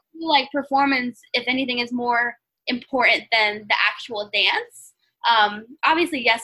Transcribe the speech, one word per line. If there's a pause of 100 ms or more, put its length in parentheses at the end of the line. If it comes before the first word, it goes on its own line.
(120)
feel
like
performance, (140)
if
anything,
is
more (320)
important
than
the (100)
actual
dance. (340)
Um, (180)
obviously,
yes,